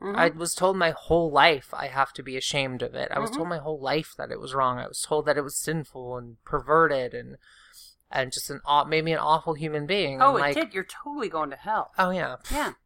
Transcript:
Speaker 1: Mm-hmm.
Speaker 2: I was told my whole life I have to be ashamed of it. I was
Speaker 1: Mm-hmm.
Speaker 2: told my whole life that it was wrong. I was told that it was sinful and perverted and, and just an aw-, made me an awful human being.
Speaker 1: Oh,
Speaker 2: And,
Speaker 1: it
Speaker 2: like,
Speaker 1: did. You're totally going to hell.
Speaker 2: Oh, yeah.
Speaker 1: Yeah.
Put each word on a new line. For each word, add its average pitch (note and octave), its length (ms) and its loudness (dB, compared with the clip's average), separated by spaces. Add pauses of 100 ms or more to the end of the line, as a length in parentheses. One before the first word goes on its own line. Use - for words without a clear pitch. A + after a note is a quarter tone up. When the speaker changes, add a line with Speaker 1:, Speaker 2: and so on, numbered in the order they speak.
Speaker 1:
Mm-hmm. G3 160 -6
Speaker 2:
I E3+ 140 6
was D#3+ 240 -4
told F#3+ 220 2
my E3+ 140 2
whole D#3+ 400 2
life C#3+ 440 6
I - 140 -6
have C3+ 260 0
to C#3+ 80 -12
be B2+ 140 -8
ashamed C3 460 -2
of B2 120 -6
it. C3 180 -4
I C#3 60 -2
was G#3+ 120 -4
Speaker 1:
Mm-hmm. B3+ 80 -6
Speaker 2:
told E3+ 100 -4
my E3+ 100 -4
whole D3 220 -6
life C#3 360 -2
that C3 160 -8
it - 80 -8
was C3 140 -10
wrong. B2+ 240 2
I B2+ 100 -8
was - 140 -8
told D3+ 240 0
that C#3+ 100 2
it D3 60 0
was C#3 140 -6
sinful C3 600 -6
and A#2+ 280 -14
perverted C#3+ 720 2
and, B2 220 -12 (720)
and C3 220 -2
just - 180 -8
an C#3+ 140 -10
aw-, C#3+ 220 6
made D#3 180 2
me D#3+ 80 0
an D#3 60 0
awful D#3 360 2
human D3+ 320 -4
being. D3+ 360 0
Speaker 1:
Oh, F#3 80 8
Speaker 2:
And, A#3+ 80 2
Speaker 1:
it - 20 2
Speaker 2:
like, C#3+ 160 2
Speaker 1:
did. D4+ 180 -4
You're F#3+ 100 -4 (200)
totally C#4+ 240 -6
going D3+ 220 -4
to C#3 60 -12
hell. G#3 420 -4
Speaker 2:
Oh, F#3 120 4
yeah. C#3+ 260 -4 (140)
Speaker 1:
Yeah. C4+ 220 -2 (140)